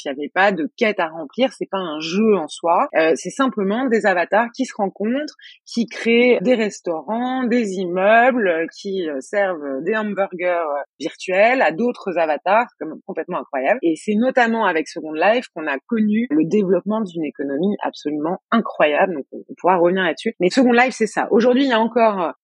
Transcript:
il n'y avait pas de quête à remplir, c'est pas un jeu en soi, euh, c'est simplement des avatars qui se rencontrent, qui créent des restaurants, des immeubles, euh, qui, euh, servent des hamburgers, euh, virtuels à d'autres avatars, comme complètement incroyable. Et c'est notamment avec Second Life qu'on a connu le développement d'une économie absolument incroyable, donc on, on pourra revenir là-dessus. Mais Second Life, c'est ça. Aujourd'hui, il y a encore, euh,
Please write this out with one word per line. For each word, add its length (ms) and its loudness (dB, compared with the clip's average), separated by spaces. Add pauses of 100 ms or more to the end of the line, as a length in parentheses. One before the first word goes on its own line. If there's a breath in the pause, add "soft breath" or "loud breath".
il 40 -6
n'y 40 -4
avait 160 -8
pas 240 2
de 240 -4
quête 240 0
à 80 -2
remplir, 460 -4
c'est 160 -8
pas 80 -4
un 220 -6
jeu 360 2
en 120 -4
soi, 380 0 (100)
euh, 180 4
c'est 160 -6
simplement 560 -2
des 180 0
avatars 500 2
qui 120 -4
se 100 -16
rencontrent, 560 -4 (320 loud breath)
qui 220 -4
créent 560 2
des 120 2
restaurants, 880 -4
des 320 0
immeubles, 720 4
euh, 200 0 (120)
qui, 300 -6
euh, 120 -6
servent 640 -4
des 100 0
hamburgers, 720 -2
euh, 140 -4 (180)
virtuels 600 0
à 100 4
d'autres 460 -4
avatars, 480 2 (120)
comme 280 -10
complètement 320 -8
incroyable. 420 -2
Et 160 2
c'est 200 -2
notamment 500 2
avec 200 0
Second 260 -12
Life 420 2
qu'on 120 -8
a 200 -2
connu 420 0
le 160 2
développement 560 0
d'une 240 -6
économie 580 -4
absolument 540 -6 (140)
incroyable, 640 2
donc 180 -8
on, 60 -14
on 180 -18
pourra 220 2
revenir 260 2
là-dessus. 360 -4
Mais 100 2
Second 220 4
Life, 220 4
c'est 120 -2
ça. 240 -2
Aujourd'hui, 340 4
il 60 0
y 20 0
a 80 2
encore, 400 2
euh, 100 -2 (140)